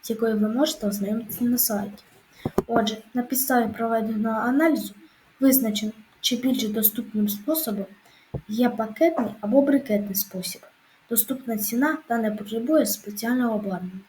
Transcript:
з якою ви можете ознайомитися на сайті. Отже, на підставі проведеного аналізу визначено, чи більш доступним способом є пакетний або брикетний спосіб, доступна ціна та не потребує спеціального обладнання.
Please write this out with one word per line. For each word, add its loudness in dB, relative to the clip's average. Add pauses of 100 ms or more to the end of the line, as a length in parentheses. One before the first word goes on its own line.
з -16
якою 0
ви 2
можете 0
ознайомитися -4
на 2
сайті. -2 (640)
Отже, 2 (160)
на -2
підставі 0
проведеного 0
аналізу 2 (460)
визначено, 4 (300)
чи 0
більш 0
доступним -2
способом -4 (640)
є 2
пакетний 0
або 4
брикетний 0
спосіб, -6 (480)
доступна -2
ціна 0 (100)
та 0
не 0
потребує 0
спеціального -2
обладнання. -6